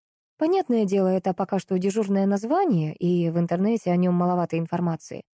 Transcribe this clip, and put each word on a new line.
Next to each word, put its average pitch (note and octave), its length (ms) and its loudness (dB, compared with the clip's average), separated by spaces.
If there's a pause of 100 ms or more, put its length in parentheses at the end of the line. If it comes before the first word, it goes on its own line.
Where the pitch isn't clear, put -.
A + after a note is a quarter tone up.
(380)
Понятное D#4 480 2
дело, F#3+ 220 2
это F#3 260 0
пока F#3+ 260 -4
что F#3 180 -2
дежурное G3 480 0
название, G3+ 720 0
и F3 340 0
в E3+ 100 -2
интернете F#3 520 0
о F3 40 2
нём F3+ 200 2
маловато F3 420 0
информации. E3+ 640 -4 (120)